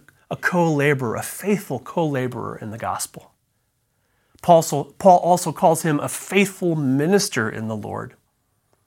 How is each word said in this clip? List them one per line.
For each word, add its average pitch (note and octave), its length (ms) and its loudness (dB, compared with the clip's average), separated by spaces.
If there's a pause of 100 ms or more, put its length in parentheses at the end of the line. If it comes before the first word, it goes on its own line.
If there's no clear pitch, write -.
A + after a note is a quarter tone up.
(320)
a C#3 60 -4
co-laborer, C#3+ 800 0
a - 60 -6
faithful F#3 580 -4
co-laborer B2+ 760 -4
in G#2+ 160 -12
the A2+ 60 -10
gospel. - 560 -8 (1080)
Paul E3 200 6
so, - 360 -6
Paul F3+ 200 8
also E3+ 340 2
calls D#3+ 300 2
him D3+ 180 0
a C3+ 80 -4
faithful F#3+ 680 -2
minister C#3+ 720 0
in A2 180 -8
the A2 80 -6
Lord. G#2+ 400 -10 (720)